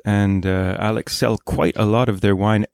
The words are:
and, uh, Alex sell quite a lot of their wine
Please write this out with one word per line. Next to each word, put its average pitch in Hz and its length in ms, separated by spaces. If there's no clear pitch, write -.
and, 101 420
uh, 92 340
Alex - 360
sell 117 220
quite - 400
a 110 80
lot 113 240
of 98 120
their 101 140
wine 104 380